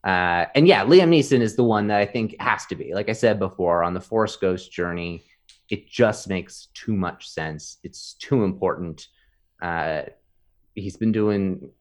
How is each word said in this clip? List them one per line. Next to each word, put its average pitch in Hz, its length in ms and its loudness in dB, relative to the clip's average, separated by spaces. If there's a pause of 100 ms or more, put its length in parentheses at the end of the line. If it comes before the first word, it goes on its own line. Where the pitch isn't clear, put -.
Uh, 90 500 0
and 151 140 6
yeah, 117 160 6
Liam 170 240 8
Neeson 139 320 4
is 110 160 0
the 123 80 4
one 107 240 2
that 104 100 2
I 101 80 2
think 110 340 -6
has 101 260 -2
to 92 100 -8
be. 76 180 -10
Like 101 140 -4
I 110 40 -2
said 110 280 2
before, 87 420 0
on 85 100 0
the 92 80 -6
Force 110 360 -2
Ghost 92 340 -2
journey, 87 540 -6 (440)
it - 200 -8
just 110 400 0
makes - 460 -8
too - 200 -8
much 92 340 -6
sense. 78 540 -10
It's - 320 -18
too 127 300 0
important. 90 640 -6 (520)
Uh, 80 420 -4 (760)
he's 98 200 -10
been 110 140 0
doing 104 600 -2 (100)